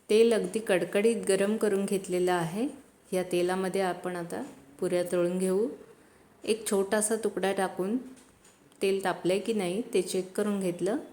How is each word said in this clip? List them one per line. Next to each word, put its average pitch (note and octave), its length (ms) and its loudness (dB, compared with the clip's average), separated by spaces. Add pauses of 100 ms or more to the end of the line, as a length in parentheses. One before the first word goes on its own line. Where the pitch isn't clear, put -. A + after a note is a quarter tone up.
(100)
तेल A3+ 220 8
अगदी F#3+ 260 0
कडकडीत G3+ 680 2
गरम G3 280 2
करून G3+ 280 0
घेतलेलं F3+ 480 0
आहे. F3 340 -2 (460)
या F#3 100 0 (100)
तेलामध्ये F#3 480 0
आपण F3+ 360 -2
आता F3+ 260 -6 (380)
पुऱ्या F3+ 220 2 (100)
तळून F3+ 260 2
घेऊ. F#3+ 300 2 (760)
एक A3 260 -2
छोटासा G#3 540 2
तुकडा G3 280 0
टाकून F#3+ 440 -2 (840)
तेल G3 220 2
तापलंय F3+ 340 0
की G#3+ 140 -2
नाही G3 300 0 (120)
ते F#3 80 4
चेक F#3 340 -4
करून G3+ 240 0
घेतलं. F3+ 360 -2 (160)